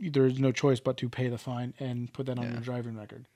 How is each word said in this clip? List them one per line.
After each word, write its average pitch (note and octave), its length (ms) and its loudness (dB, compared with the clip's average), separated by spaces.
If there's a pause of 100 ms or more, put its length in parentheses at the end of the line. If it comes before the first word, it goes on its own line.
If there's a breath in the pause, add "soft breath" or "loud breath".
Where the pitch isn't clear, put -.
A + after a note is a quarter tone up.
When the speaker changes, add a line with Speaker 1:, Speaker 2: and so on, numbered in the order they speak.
Speaker 1:
there's C3+ 380 4
no C3+ 140 4
choice C3 280 4
but B2+ 180 -2
to B2 100 -4
pay B2+ 200 -2
the A#2+ 100 -4
fine B2 420 -6
and A#2+ 320 -6
put C3+ 140 -6
that B2 120 -4
on A#2+ 60 -2
Speaker 2:
Yeah. A#2+ 80 -4
Speaker 1:
your A#2 80 -6
driving A#2+ 360 -6
record. G#2+ 400 -14